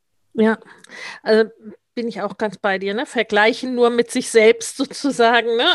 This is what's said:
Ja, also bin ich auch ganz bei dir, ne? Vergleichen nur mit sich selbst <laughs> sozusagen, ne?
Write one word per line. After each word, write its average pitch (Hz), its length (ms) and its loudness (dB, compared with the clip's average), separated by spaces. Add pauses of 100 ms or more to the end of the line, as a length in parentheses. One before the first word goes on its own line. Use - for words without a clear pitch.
(340)
Ja, 220 240 0 (640)
also 220 280 2 (440)
bin 233 140 -6
ich 202 140 -8
auch 202 160 -8
ganz 214 200 -6
bei 190 200 -2
dir, 196 160 -6
ne? 262 120 -6
Vergleichen 226 680 0
nur 240 160 2
mit 233 200 -2
sich 254 200 -4
selbst 226 460 2
<laughs> 269 60 -6
sozusagen, 233 760 0
ne? 254 180 0